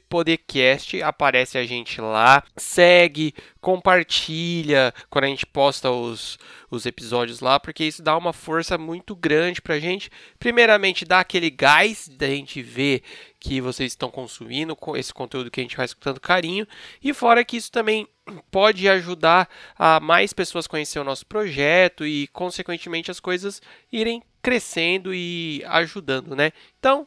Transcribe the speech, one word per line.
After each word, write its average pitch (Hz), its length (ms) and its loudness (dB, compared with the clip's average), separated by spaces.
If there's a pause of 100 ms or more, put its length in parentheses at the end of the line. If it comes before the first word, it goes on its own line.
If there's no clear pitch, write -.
Podcast, 156 920 0
aparece 135 560 0
a 123 60 -4
gente 117 360 -10
lá. 113 400 6 (160)
Segue, 175 800 4 (260)
compartilha 165 1300 0 (180)
quando 139 160 0
a - 20 -2
gente 139 180 -6
posta 139 460 0
os, 120 480 -8 (320)
os 117 160 -8
episódios 120 520 -4
lá, 127 200 2
porque - 240 -8
isso 156 180 -6
dá 156 160 0
uma 170 160 -4
força 165 440 -4
muito 170 380 -10
grande 170 460 0
pra 156 180 -4
gente. 180 300 -6 (300)
Primeiramente, 214 640 4
dá 180 140 4
aquele 175 320 0
gás 151 560 4
da 139 200 -6
gente 139 360 -6
ver 127 400 0 (360)
que 135 200 -4
vocês 127 320 -4
estão - 180 -8
consumindo 127 640 -8
co-, 151 200 -10
esse 123 180 -8
conteúdo 123 380 -10
que - 80 -8
a 127 40 -6
gente 120 120 -10
faz 123 180 -6
com - 60 -20
tanto 131 220 -6
carinho. 180 440 -4 (380)
E 277 100 -4
fora 240 300 4
que 240 140 -8
isso - 140 -12
também 220 360 -2 (420)
pode 196 380 2
ajudar 175 600 2 (280)
a 160 220 6
mais 170 320 2
pessoas 170 340 -6
conhecer 151 340 -8
o 143 40 -6
nosso 135 220 -8
projeto 170 800 0
e, 147 220 -4
consequentemente, 170 840 -8
as 180 80 -14
coisas 185 420 -6 (300)
irem 233 320 -4 (180)
crescendo 190 720 -2
e 170 540 -6
ajudando, 156 680 -2
né? 147 160 0 (280)
Então, 277 280 2